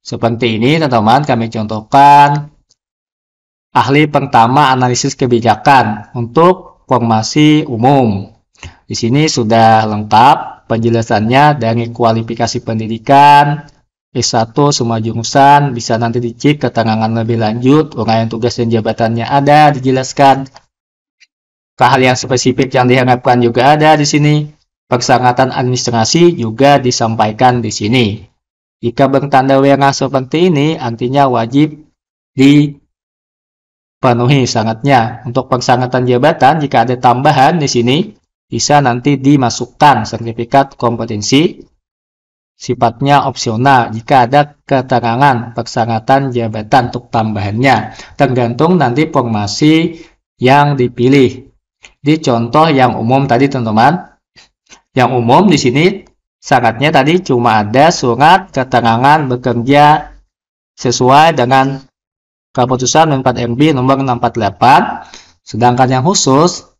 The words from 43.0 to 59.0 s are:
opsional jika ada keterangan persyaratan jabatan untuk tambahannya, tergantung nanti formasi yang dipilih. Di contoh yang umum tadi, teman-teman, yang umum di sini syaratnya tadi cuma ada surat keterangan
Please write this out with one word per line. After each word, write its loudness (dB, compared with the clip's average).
opsional 0
jika 0
ada 0
keterangan -2
persyaratan -2
jabatan -2
untuk -12
tambahannya, -2
tergantung 0
nanti -2
formasi -2
yang 2
dipilih. 0
Di 0
contoh 0
yang 2
umum 0
tadi, 0
teman-teman, 0
yang 0
umum 2
di 2
sini -2
syaratnya -2
tadi 2
cuma 0
ada 2
surat 0
keterangan 0